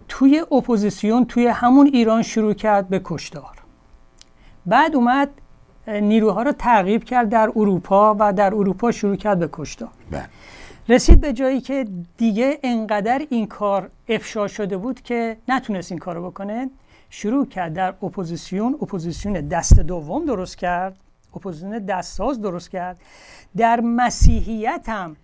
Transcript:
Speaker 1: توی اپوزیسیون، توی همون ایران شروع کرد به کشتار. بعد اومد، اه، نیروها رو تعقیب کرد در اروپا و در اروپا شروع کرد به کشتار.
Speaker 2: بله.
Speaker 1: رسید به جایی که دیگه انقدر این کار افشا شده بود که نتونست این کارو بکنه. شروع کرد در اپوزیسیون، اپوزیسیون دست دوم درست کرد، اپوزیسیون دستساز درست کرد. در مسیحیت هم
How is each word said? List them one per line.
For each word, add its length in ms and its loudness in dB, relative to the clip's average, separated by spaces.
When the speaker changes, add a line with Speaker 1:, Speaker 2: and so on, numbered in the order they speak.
Speaker 1:
توی 320 4
اپوزیسیون، 760 0
توی 220 0
همون 400 6
ایران 340 2
شروع 320 -2
کرد 360 0
به 140 -2
کشتار. 600 -12
بعد 300 2
اومد، 340 2
اه، 120 -6
نیروها 420 2
رو 100 0
تعقیب 520 2
کرد 260 0
در 260 2
اروپا 640 2
و 140 2
در 220 2
اروپا 360 0
شروع 240 -2
کرد 240 -2
به 120 -2
کشتار. 380 -12
Speaker 2:
بله. 180 -10
Speaker 1:
رسید 320 10
به 120 -2
جایی 280 0
که 260 -6
دیگه 460 0
انقدر 680 -2
این 180 -2
کار 420 -4
افشا 380 -4
شده 300 -6
بود 240 -8
که 360 -6
نتونست 440 -6
این 80 -8
کارو 300 -10
بکنه. 400 -10
شروع 360 -2
کرد 280 -8
در 160 -4
اپوزیسیون، 920 -6
اپوزیسیون 520 -8
دست 460 4
دوم 460 -4
درست 320 -6
کرد، 400 -6
اپوزیسیون 440 -12
دستساز 640 -6
درست 280 -8
کرد. 300 -10
در 240 2
مسیحیت 1080 2
هم 360 -10